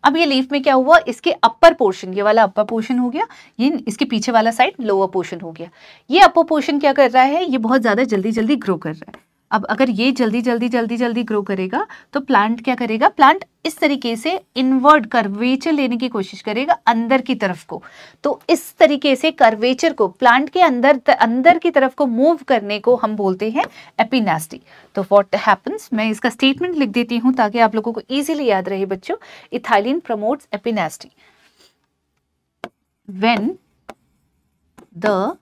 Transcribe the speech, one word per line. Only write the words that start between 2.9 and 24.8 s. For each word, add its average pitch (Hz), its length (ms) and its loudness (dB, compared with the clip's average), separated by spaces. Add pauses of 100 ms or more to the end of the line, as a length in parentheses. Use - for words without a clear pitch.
हो 247 120 -2
गया, 330 160 -4 (340)
ये 285 280 0
इसके 247 160 -2
पीछे 226 280 -4
वाला 226 180 2
साइड 254 300 0
लोअर 196 280 0
पोर्शन 185 320 -6
हो 170 120 -14
गया। 165 180 -16 (400)
ये 330 100 4
अपर 339 240 6
पोर्शन 302 340 -2
क्या 285 140 2
कर 269 180 4
रहा 254 120 4
है, 294 280 0
ये 262 80 0
बहुत 226 240 0
ज्यादा 226 220 0
जल्दी-जल्दी 220 520 -2
ग्रो 196 200 -4
कर 160 180 -8
रहा - 160 -20
है। - 140 -20 (260)
अब 208 140 -2
अगर 262 260 0
ये 233 220 0
जल्दी-जल्दी, 233 560 -2
जल्दी-जल्दी 233 540 -2
ग्रो 214 200 -4
करेगा 196 440 -4 (260)
तो 277 80 -4
प्लांट 226 440 -2
क्या 254 100 -2
करेगा, 233 340 -2
प्लांट 311 360 4 (220)
इस 320 120 -8
तरीके 277 380 -2
से 320 240 -4 (160)
इनवर्ड 262 500 2
कर्वेचर 240 680 -2
लेने 262 240 0
की 247 120 -4
कोशिश 202 320 -8
करेगा 247 320 -2 (140)
अंदर 240 340 2
की 262 140 -4
तरफ 185 300 -4
को। - 180 -14 (400)
तो - 180 -2 (100)
इस - 260 -2
तरीके 285 400 2
से 320 140 0
कर्वेचर 254 640 2
को 208 160 0
प्लांट 254 420 0
के 359 100 -2
अंदर 277 360 4
त-, 262 140 -2
अंदर 254 480 4
की 349 120 0
तरफ 269 240 0
को 285 120 -2
मूव 269 320 2 (100)
करने 208 300 0
को 240 180 2
हम 214 200 -4
बोलते 202 340 -2
हैं 294 140 -2 (360)
epinasty। 165 580 -4 (360)